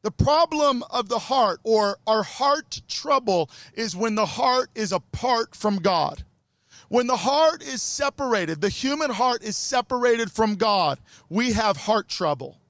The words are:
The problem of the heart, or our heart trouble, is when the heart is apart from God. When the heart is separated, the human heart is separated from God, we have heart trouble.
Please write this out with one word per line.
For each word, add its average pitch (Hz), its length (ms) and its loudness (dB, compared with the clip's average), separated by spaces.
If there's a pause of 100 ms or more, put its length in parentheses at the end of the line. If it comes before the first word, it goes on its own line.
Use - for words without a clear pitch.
The 208 80 -4
problem 294 760 2
of 220 200 -4
the 233 100 -2
heart, 233 440 0
or 214 340 2 (100)
our 220 160 2
heart 285 640 -2
trouble, 233 640 0 (260)
is 208 200 -6
when 214 200 -2
the 214 100 2
heart 254 480 0
is 214 180 -4
apart 226 640 -2
from 208 220 -2
God. 170 460 0 (680)
When 247 180 2
the 254 100 0
heart 294 440 2
is 262 200 -8
separated, 220 760 -2
the 196 100 0
human 285 420 -2
heart 240 320 0
is 214 120 -8
separated 240 760 0
from 214 240 0
God, 185 440 0 (300)
we 226 240 0
have 202 240 2
heart 214 320 0
trouble. 139 480 -4 (120)